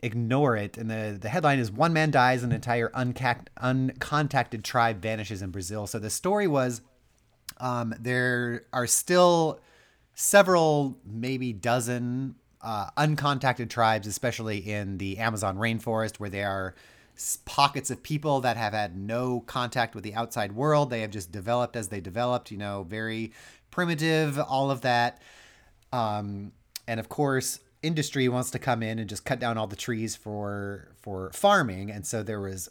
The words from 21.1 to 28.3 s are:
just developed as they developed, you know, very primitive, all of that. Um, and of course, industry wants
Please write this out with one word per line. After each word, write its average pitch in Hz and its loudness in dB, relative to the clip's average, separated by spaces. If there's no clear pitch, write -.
just 95 -10
developed 117 -2
as 107 -6
they 101 -8
developed, 117 -2
you 104 -10
know, 101 -6
very 110 -6
primitive, 160 0
all 139 0
of 135 -2
that. 120 2
Um, 104 -4
and 113 -2
of 110 -8
course, 135 0
industry 147 0
wants 123 0